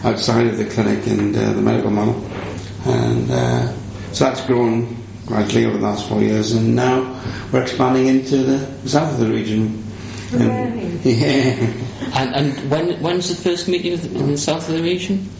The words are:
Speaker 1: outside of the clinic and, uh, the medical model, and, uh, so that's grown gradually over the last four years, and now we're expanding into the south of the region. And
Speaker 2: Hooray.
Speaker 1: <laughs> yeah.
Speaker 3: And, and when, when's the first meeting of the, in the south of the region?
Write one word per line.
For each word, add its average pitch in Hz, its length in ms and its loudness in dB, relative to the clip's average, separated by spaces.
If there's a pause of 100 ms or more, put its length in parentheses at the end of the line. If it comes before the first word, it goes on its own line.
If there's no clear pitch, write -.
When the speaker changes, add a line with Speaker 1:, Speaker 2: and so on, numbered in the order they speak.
Speaker 1:
outside 117 420 2
of 104 100 0
the 104 80 0
clinic 104 420 0
and, 104 280 2
uh, 107 180 2
the 107 80 0
medical 110 300 2
model, 107 240 2 (720)
and, 117 440 2
uh, 64 380 0 (460)
so 139 120 0
that's 131 200 0
grown 120 500 2 (300)
gradually 107 400 2
over 107 120 0
the 107 60 0
last 104 240 -2
four 107 140 0
years, 107 320 2
and 113 220 4
now 127 280 2 (480)
we're 127 100 4
expanding 131 460 2
into 131 300 2
the 135 500 0
south 151 260 2
of 120 60 -2
the 110 80 2
region. 107 560 0 (500)
And 240 80 2
Speaker 2:
Hooray. 185 640 -2
Speaker 1:
<laughs> - 0 -
yeah. 123 680 2 (460)
Speaker 3:
And, 131 160 -2
and 139 360 0
when, 165 300 0
when's 175 280 0
the 165 60 -2
first 175 320 0
meeting 180 260 0
of 165 80 -4
the, - 180 -6
in 139 120 0
the 143 60 0
south 156 320 -2
of 160 60 0
the 165 80 0
region? 180 460 -2 (100)